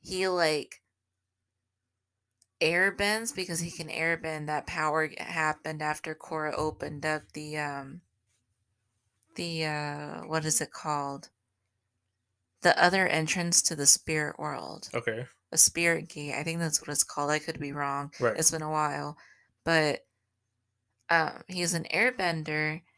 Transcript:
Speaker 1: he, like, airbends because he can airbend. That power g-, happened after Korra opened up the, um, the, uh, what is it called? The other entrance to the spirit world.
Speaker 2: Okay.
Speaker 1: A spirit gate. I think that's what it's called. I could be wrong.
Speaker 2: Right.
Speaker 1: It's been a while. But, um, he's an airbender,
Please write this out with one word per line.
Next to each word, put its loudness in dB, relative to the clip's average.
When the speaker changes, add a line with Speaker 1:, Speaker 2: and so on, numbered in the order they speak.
Speaker 1:
he, -2
like, 0
airbends 2
because -4
he -6
can -10
airbend. -2
That -4
power 0
g-, -12
happened -2
after -4
Korra -4
opened -4
up -2
the, -8
um, -6
the, -4
uh, -6
what -2
is 2
it -6
called? -4
The 6
other 6
entrance 2
to -2
the 4
spirit 4
world. -8
Speaker 2:
Okay. -2
Speaker 1:
A 2
spirit 4
gate. -8
I -2
think -2
that's 0
what -10
it's 2
called. 0
I 4
could -6
be -6
wrong. -4
Speaker 2:
Right. 2
Speaker 1:
It's 4
been -4
a -4
while. -2
But, 2
um, 2
he's -2
an -2
airbender, 0